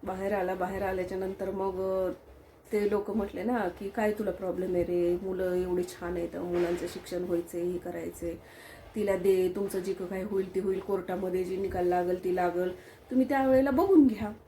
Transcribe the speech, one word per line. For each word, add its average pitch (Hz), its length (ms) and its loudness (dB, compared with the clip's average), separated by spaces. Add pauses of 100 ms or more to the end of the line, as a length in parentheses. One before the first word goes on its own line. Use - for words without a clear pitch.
बाहेर 190 300 -2
आला, 185 220 0
बाहेर 185 280 -2
आल्याच्या 185 340 -2
नंतर 190 340 -4
मग, 190 280 -2
अ, 190 320 0 (600)
ते 208 180 2
लोक 208 220 0
म्हटले 202 320 -2
ना 240 140 0
की, 196 320 -2
"काय 214 220 0
तुला 208 200 -2
प्रॉब्लेम 180 420 -2
आहे 175 100 2
रे? 175 400 2
मुलं 185 300 -2
एवढी 180 300 0
छान 175 340 -6
आहेत, 170 180 -6
मुलांचं 175 520 -2
शिक्षण 180 360 -6
व्हायचंय, 170 380 -2
हे 180 160 -2
करायचंय, 170 560 -8 (640)
तिला 202 200 2
दे, 185 400 4
तुमचं 196 240 -2
जे 185 140 -2
काही 185 300 -4
होईल 190 320 -2
ते 190 40 2
होईल, 190 200 0
कोर्टामध्ये 185 640 -2
जे 185 140 -4
निकाल 185 300 0
लागल 180 280 2
ते 180 200 0
लागल, 180 340 2 (420)
तुम्ही 254 180 4
त्यावेळेला 269 420 6
बघून 320 360 8
घ्या 214 240 0 (160)